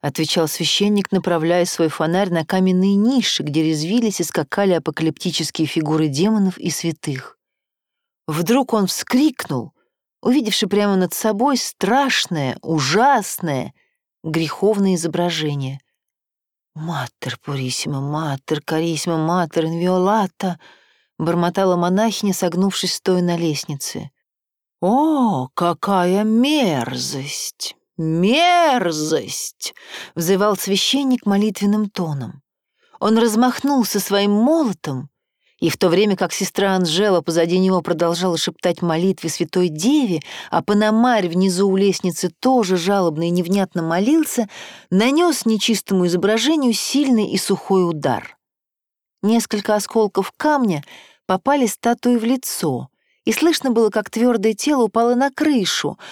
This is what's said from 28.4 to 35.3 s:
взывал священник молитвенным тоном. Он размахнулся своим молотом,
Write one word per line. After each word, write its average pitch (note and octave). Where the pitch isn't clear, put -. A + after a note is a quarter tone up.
взывал F#3+
священник B3
молитвенным G3+
тоном. D3
Он A3
размахнулся A#3+
своим G3+
молотом, G#3